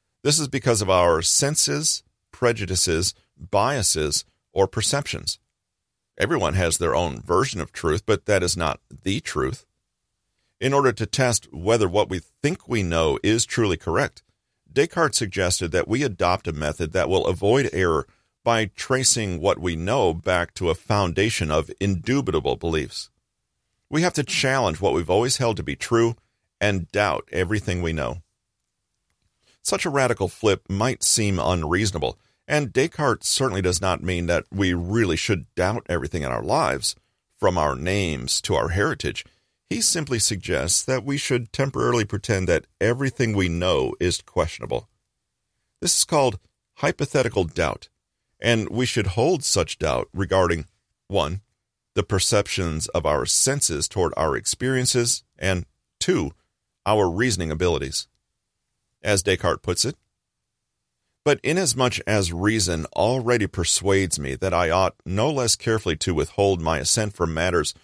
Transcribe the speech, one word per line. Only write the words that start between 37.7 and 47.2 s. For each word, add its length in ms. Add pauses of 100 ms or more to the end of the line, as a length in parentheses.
names 640
to 120
our 160
heritage. 560 (420)
He 140
simply 380
suggests 640
that 200
we 140
should 340
temporarily 540
pretend 420
that 200 (120)
everything 540
we 160
know 500
is 220
questionable. 640 (960)
This 160
is 60
called 340 (380)
hypothetical 680